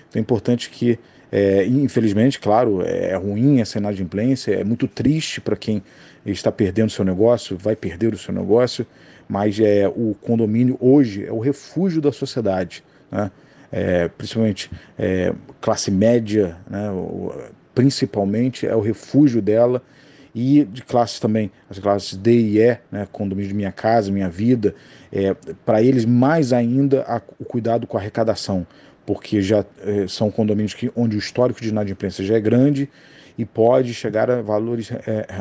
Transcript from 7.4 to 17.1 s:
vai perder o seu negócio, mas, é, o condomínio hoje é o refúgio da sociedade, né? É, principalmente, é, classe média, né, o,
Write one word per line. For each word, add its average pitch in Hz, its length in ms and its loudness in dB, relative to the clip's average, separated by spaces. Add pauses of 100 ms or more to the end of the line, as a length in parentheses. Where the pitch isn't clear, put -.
vai 104 200 -2
perder 95 360 -4
o 98 60 -8
seu - 160 -10
negócio, 113 520 0 (420)
mas, 101 300 -2
é, 101 300 4
o 110 320 -2
condomínio 117 600 0
hoje 127 440 4
é 92 80 -10
o 113 60 -4
refúgio 156 640 -4
da 143 100 0
sociedade, 95 720 -4 (260)
né? 101 200 -4 (420)
É, 92 360 0
principalmente, 107 640 -4 (280)
é, 92 360 0 (260)
classe - 300 -2
média, 104 640 2 (140)
né, 104 200 -6
o, 90 420 -8 (420)